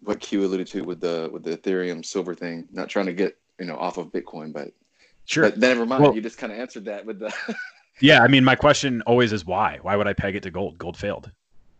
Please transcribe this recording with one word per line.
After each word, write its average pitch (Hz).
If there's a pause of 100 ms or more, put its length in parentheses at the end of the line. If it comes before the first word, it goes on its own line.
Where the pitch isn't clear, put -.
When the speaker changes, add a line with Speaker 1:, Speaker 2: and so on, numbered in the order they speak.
Speaker 1:
what 104
Q 98
alluded 92
to 95
with 85
the, 82
with 78
the 82
Ethereum 90
silver 90
thing, 82
not -
trying 101
to 90
get, 90 (240)
you 92
know, 80
off 90
of 82
Bitcoin, 78
but 73 (560)
Speaker 2:
Sure. 156
Speaker 1:
but 104
never 120
mind. 131
Speaker 2:
Well 139
Speaker 1:
You 110
just 113
kinda 110
answered 120
that 101
with 107
the 104 (160)
<laughs> -
Speaker 2:
Yeah, 131
I 120
mean, 135
my 131
question 135
always 120
is 101
why? 90
Why 92
would 104
I 98
peg 98
it 101
to 95
gold? 85
Gold 87
failed. - (500)